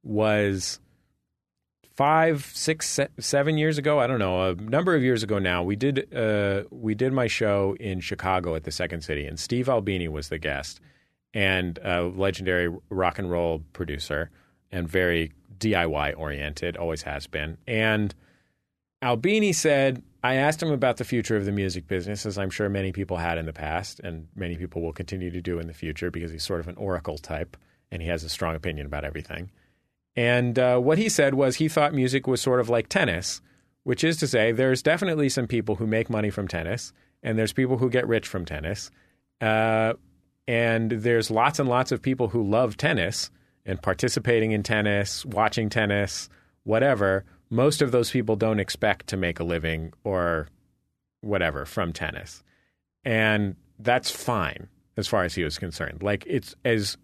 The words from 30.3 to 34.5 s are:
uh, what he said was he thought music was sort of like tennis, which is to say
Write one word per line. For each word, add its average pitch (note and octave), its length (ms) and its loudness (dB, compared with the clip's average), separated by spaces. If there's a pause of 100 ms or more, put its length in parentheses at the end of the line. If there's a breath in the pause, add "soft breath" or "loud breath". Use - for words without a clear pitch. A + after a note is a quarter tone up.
uh, B2+ 220 4
what D3 180 4
he A3 120 2
said C#3 260 2
was C3 220 2
he D#3+ 100 2
thought D3+ 260 2
music C3 340 2
was B2+ 140 2
sort B2+ 180 4
of A2+ 100 0
like A#2 200 2
tennis, G2+ 520 -2 (420 soft breath)
which B2+ 200 0
is D#3+ 140 2
to C#3+ 100 -2
say A#2 240 4